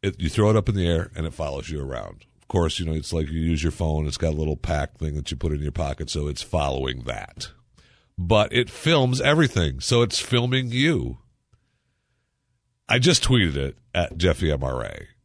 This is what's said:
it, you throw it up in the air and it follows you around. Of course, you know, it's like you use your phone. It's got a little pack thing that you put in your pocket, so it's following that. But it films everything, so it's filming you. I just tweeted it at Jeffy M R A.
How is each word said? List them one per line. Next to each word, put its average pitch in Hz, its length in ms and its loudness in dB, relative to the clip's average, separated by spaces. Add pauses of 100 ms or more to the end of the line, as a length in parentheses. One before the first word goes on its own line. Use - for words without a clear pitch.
it, 98 180 -4
you 82 80 -2
throw 104 220 4
it 110 80 6
up 98 100 2
in 104 80 0
the 92 100 0
air 85 300 0
and 80 100 -6
it 80 80 -8
follows 73 360 -6
you 73 120 -6
around. 58 440 -10 (160)
Of - 80 -20
course, 85 300 2
you 87 60 -4
know, 80 60 -2
it's 78 220 -4
like 80 160 -2
you 80 100 -2
use 80 240 2
your 82 80 2
phone. 78 360 0
It's 69 100 -6
got 80 160 0
a 76 40 -2
little 78 200 -2
pack 73 400 -4
thing 73 180 -4
that 71 160 -6
you 65 60 -6
put 76 160 -2
in 73 80 -4
your 73 100 -4
pocket, 71 380 -6
so 73 180 -4
it's 73 140 -6
following 65 640 -2
that. 50 440 -10 (720)
But 104 340 4
it 123 180 2
films 135 520 2
everything, 98 580 2
so 120 220 2
it's 117 180 0
filming 123 480 0
you. 117 520 0 (1700)
I 127 100 2
just 127 240 4
tweeted 95 320 4
it 69 220 -4 (180)
at 87 220 -2
Jeffy 82 340 2
M 67 140 -2
R 64 180 -4
A. 50 240 -12 (180)